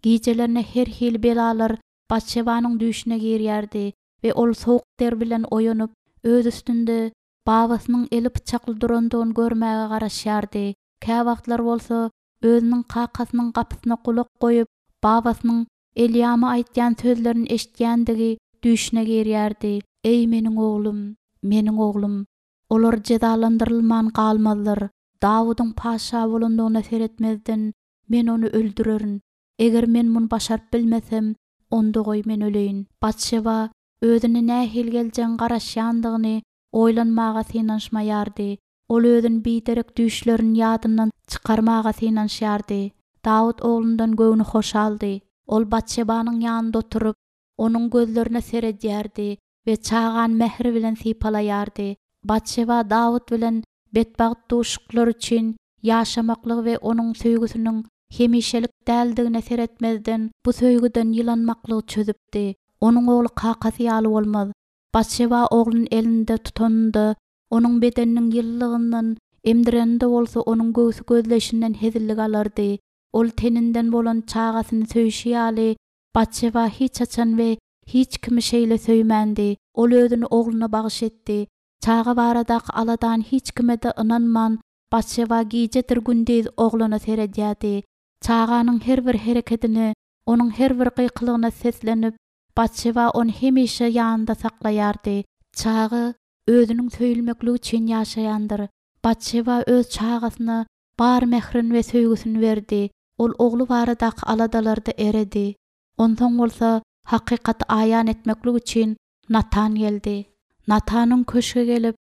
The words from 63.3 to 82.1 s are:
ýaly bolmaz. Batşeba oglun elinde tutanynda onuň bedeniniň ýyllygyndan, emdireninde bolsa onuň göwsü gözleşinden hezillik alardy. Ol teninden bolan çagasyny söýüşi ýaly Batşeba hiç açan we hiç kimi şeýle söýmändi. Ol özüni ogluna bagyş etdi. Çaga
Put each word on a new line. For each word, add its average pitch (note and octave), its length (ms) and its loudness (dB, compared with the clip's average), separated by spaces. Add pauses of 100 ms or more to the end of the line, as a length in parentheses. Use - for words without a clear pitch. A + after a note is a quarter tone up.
ýaly A3 280 0
bolmaz. G#3+ 380 0 (460)
Batşeba A#3+ 520 2
oglun A#3 440 2
elinde A3+ 460 0
tutanynda A3 800 0 (360)
onuň A#3 320 4
bedeniniň A#3 460 2 (100)
ýyllygyndan, A#3 800 -2 (280)
emdireninde A#3 640 4
bolsa A#3+ 320 0
onuň A3+ 320 0
göwsü A#3 340 2
gözleşinden A3+ 680 2
hezillik A3 440 -2
alardy. G#3 580 -2 (360)
Ol A3+ 160 2
teninden A#3 640 0
bolan A#3 280 0
çagasyny A3+ 640 -2
söýüşi A3+ 500 0
ýaly A3+ 420 0 (380)
Batşeba A3+ 540 0
hiç B3+ 320 -4
açan A#3 300 0
we A3+ 280 0 (280)
hiç B3+ 320 0
kimi A#3+ 220 -2
şeýle A3+ 360 0 (100)
söýmändi. G#3+ 720 2 (180)
Ol A#3 180 4
özüni A#3+ 340 4
ogluna A3+ 460 0
bagyş A3 300 -4
etdi. G#3 440 -4 (340)
Çaga A#3 360 2